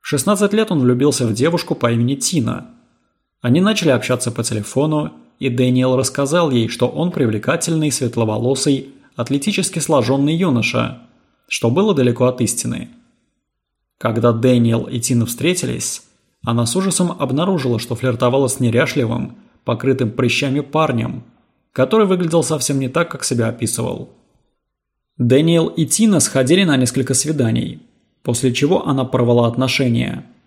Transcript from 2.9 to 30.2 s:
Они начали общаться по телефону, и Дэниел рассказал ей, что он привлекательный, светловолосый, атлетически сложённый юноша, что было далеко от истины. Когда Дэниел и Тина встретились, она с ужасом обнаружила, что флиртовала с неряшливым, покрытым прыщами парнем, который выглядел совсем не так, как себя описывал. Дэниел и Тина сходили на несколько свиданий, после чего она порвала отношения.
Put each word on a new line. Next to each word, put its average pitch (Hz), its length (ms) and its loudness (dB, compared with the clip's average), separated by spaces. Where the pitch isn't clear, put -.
Они 127 180 4
начали 196 300 2
общаться 120 400 0
по - 120 -6
телефону, 147 720 -2
и 135 100 -2
Дэниел 127 460 2
рассказал 143 540 0
ей, 117 180 2
что - 200 -2
он 170 220 -2
привлекательный, 151 800 0
светловолосый, 120 1000 -2
атлетически 143 600 -2
сложённый 139 560 2
юноша, 120 680 -2
что - 200 -2
было 185 260 2
далеко 123 300 2
от 127 160 0
истины. - 480 -4
Когда 117 340 2
Дэниел 117 520 2
и 123 160 -6
Тина 117 260 0
встретились, - 760 -4
она 117 220 0
с 117 120 -4
ужасом 180 360 0
обнаружила, 139 680 -2
что 113 160 -6
флиртовала 127 540 0
с - 100 -4
неряшливым, 117 800 0
покрытым 127 480 0
прыщами 131 480 0
парнем, 131 640 -2
который 202 340 2
выглядел 175 360 2
совсем 143 360 -2
не 131 100 -2
так, 165 220 -2
как - 140 -10
себя 117 240 0
описывал. - 640 -6
Дэниел 160 500 4
и 160 180 -2
Тина 208 320 2
сходили 135 460 2
на 151 120 2
несколько 127 380 0
свиданий, 143 680 -2
после 123 300 -2
чего 147 360 0
она 135 160 0
порвала 120 420 2
отношения. 120 800 -2